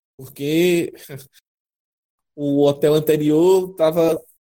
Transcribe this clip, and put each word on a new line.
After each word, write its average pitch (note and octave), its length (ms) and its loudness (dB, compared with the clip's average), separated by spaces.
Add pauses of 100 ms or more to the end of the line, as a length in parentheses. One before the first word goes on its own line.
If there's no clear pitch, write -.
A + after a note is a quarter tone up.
(160)
porque D#3+ 760 -2
<laughs> - 420 -20 (1000)
o C#3+ 280 0
hotel C#3+ 300 2
anterior D#3 800 2
tava E3 480 0 (300)